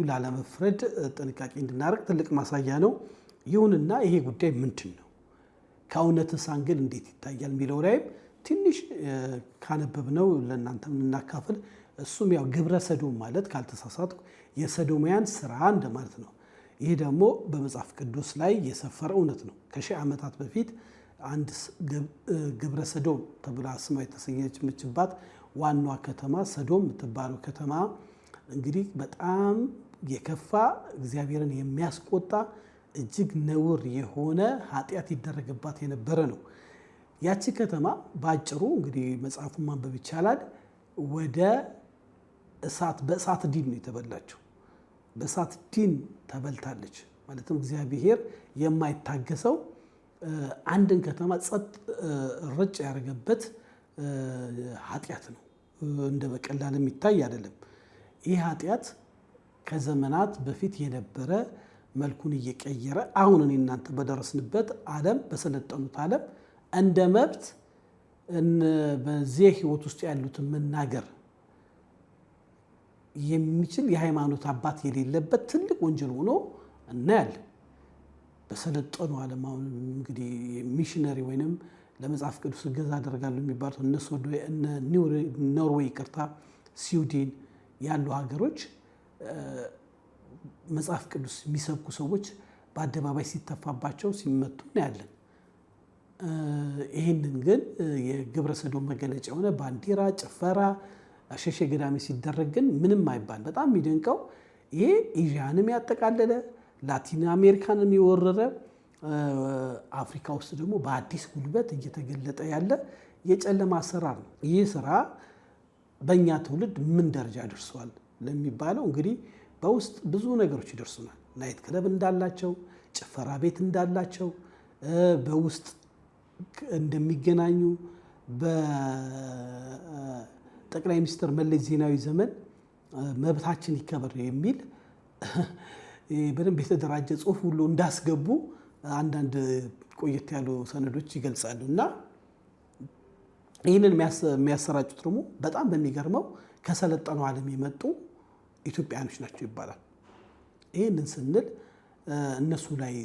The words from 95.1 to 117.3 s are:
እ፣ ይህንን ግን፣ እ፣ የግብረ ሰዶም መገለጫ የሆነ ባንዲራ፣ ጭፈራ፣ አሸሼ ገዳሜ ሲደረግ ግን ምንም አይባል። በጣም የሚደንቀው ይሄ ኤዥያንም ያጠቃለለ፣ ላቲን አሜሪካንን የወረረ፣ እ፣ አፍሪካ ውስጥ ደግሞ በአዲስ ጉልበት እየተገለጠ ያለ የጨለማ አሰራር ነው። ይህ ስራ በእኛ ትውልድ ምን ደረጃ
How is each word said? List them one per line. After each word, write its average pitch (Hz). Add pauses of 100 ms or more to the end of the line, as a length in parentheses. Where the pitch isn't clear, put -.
እ፣ 180 (640)
ይህንን 156
ግን፣ 190 (140)
እ፣ 170 (180)
የግብረ 135
ሰዶም 139
መገለጫ 135
የሆነ 165
ባንዲራ፣ 135 (160)
ጭፈራ፣ 185 (720)
አሸሼ -
ገዳሜ 143
ሲደረግ 147
ግን 247
ምንም 185
አይባል። 110
በጣም 269
የሚደንቀው 156 (540)
ይሄ 175 (280)
ኤዥያንም 156
ያጠቃለለ፣ 233 (500)
ላቲን 139
አሜሪካንን 196
የወረረ፣ 185 (640)
እ፣ 151 (840)
አፍሪካ -
ውስጥ 139
ደግሞ 170
በአዲስ 131
ጉልበት 160
እየተገለጠ 135
ያለ 160 (540)
የጨለማ 185
አሰራር 165
ነው። - (120)
ይህ 175
ስራ 147 (1120)
በእኛ 175 (120)
ትውልድ 175 (120)
ምን 170
ደረጃ 123